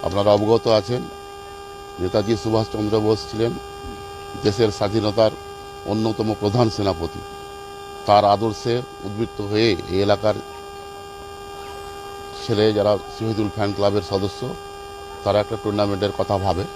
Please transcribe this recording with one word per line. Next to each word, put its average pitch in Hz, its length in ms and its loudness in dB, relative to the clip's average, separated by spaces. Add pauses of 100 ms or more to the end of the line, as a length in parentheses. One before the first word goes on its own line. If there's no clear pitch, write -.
আপনারা 101 280 2
অবগত 104 360 6
আছেন, 110 340 2 (960)
নেতাজি 101 340 2 (100)
সুভাষচন্দ্র 107 560 2
বোস 107 200 4 (100)
ছিলেন 113 220 0 (920)
দেশের 107 280 4
স্বাধীনতার 104 640 4 (520)
অন্যতম 110 420 0 (140)
প্রধান 107 280 4
সেনাপতি। 95 520 -2 (840)
তার 104 200 8
আদর্শে 104 480 2 (320)
উদ্বুদ্ধ 104 320 -4 (140)
হয়ে 110 180 4 (200)
এই 92 160 2
এলাকার 101 300 4 (2000)
ছেলে 104 320 2
যারা 104 200 4 (220)
শহীদুল 110 400 -2
ফ্যান 104 180 -2
ক্লাবের 101 380 0
সদস্য, 98 300 -2 (840)
তারা 101 160 4
একটা 101 240 -2
টুর্নামেন্টের 101 540 0
কথা 95 200 0
ভাবে। 92 260 0 (120)